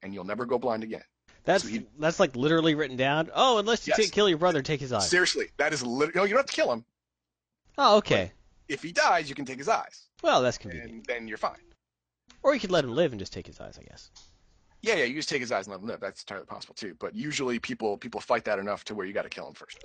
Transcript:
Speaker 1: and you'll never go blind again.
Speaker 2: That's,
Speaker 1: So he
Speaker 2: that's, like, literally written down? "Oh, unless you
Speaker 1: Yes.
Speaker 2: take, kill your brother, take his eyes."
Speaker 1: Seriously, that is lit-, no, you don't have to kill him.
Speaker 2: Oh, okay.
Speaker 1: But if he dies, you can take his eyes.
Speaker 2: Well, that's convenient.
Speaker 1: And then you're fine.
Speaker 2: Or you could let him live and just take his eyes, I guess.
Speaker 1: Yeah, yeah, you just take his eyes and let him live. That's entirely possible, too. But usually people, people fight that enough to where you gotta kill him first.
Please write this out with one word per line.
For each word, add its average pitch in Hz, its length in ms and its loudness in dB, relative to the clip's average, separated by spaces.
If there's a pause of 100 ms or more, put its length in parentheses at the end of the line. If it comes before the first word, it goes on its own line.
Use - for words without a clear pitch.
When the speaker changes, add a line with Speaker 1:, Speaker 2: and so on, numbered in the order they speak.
Speaker 1:
and 98 120 -10
you'll 95 80 -10
never 107 240 -6
go 123 140 0
blind 113 240 -2
again. 110 180 -10 (400)
Speaker 2:
That's, 160 220 2
Speaker 1:
So 110 60 -10
he 110 160 -6 (120)
Speaker 2:
that's, 160 220 0
like, 156 160 2
literally 160 400 4
written 139 200 -4
down? 143 380 2
"Oh, 233 240 6
unless 214 300 0
you 151 80 2
Speaker 1:
Yes. 214 100 4
Speaker 2:
take, 175 60 -6
kill 208 160 4
your 165 100 2
brother, 165 240 2
take 143 160 -2
his 127 140 -6
eyes." 101 180 0
Speaker 1:
Seriously, 165 360 2 (100)
that 151 160 0
is 135 120 -4
lit-, 139 300 0
no, 180 80 4
you 202 80 2
don't 220 80 4
have 269 80 2
to - 60 -8
kill 302 180 2
him. 117 140 -4 (920)
Speaker 2:
Oh, 220 200 8
okay. 107 340 2 (380)
Speaker 1:
But 151 60 -2
if - 80 -8
he 170 100 -10
dies, 180 360 4
you 135 60 -10
can 143 100 -8
take 127 140 -8
his 139 100 -4
eyes. - 380 -2 (160)
Speaker 2:
Well, 262 180 6
that's 123 180 2
convenient. 110 340 -12
Speaker 1:
And 113 140 -16
then 120 200 -4
you're 107 100 -8
fine. - 200 -4 (840)
Speaker 2:
Or 285 120 4
you 240 60 -2
could 190 100 -6
let 165 140 4
him 120 100 -4
live 151 180 2
and 110 60 -8
just 95 160 -10
take 90 120 -10
his - 140 -20
eyes, - 180 -16
I - 60 -20
guess. - 260 -20 (680)
Speaker 1:
Yeah, 220 140 0
yeah, 151 100 2
you 123 100 -2
just 147 140 -6
take 139 140 -2
his 120 100 -6
eyes 98 140 -2
and 101 60 -12
let 95 100 -12
him 110 60 -8
live. 104 120 -8
That's 98 220 -10
entirely 98 240 -12
possible, - 280 -16
too. 95 240 -12
But 98 160 -8
usually 131 440 -4
people, 110 400 -4
people 117 200 -10
fight 113 280 -2
that 107 120 0
enough 98 260 -4
to 107 100 -10
where 101 100 -6
you 98 80 -8
gotta 87 160 -2
kill - 180 -12
him - 60 -16
first. - 320 -20